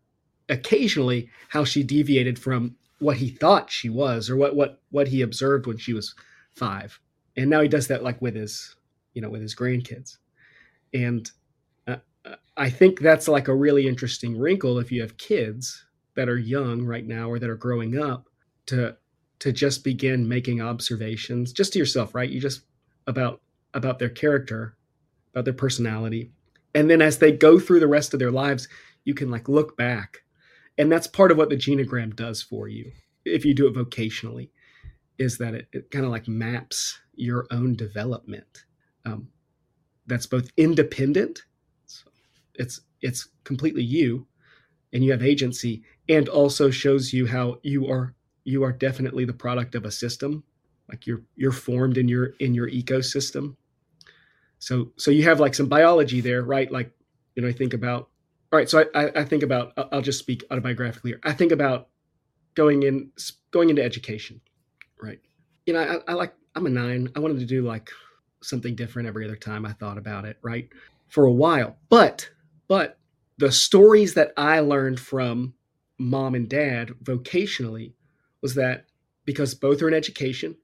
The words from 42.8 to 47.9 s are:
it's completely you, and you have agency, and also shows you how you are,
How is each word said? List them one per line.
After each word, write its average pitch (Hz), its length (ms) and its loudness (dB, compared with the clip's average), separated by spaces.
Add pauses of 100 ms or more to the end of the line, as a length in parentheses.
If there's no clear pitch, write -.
it's 127 280 -6 (140)
completely 135 400 -4
you, 127 420 0 (680)
and 123 120 0
you 135 80 4
have 117 100 -2
agency, 123 640 -2 (260)
and 151 180 4
also 143 440 4
shows 135 420 0
you 127 140 0
how 123 340 -4
you 139 260 -2
are, 127 280 -4 (280)